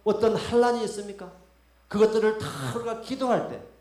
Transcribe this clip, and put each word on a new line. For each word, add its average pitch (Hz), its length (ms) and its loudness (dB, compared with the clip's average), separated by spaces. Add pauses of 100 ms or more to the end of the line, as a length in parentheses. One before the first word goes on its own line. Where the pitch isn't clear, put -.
어떤 214 320 2
환란이 240 480 2
있습니까? 196 480 -10 (560)
그것들을 214 500 4
다 151 100 -6 (280)
우리가 233 240 -6
기도할 254 480 -2
때 120 140 -12 (180)